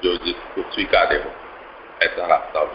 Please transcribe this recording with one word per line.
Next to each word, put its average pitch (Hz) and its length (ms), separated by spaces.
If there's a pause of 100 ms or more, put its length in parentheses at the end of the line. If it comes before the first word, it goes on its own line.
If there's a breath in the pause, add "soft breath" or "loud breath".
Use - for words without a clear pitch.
जो 87 120
जिसको - 560
स्वीकार्य 90 440
हो, 67 140 (720)
ऐसा 87 240
रास्ता 78 360 (120)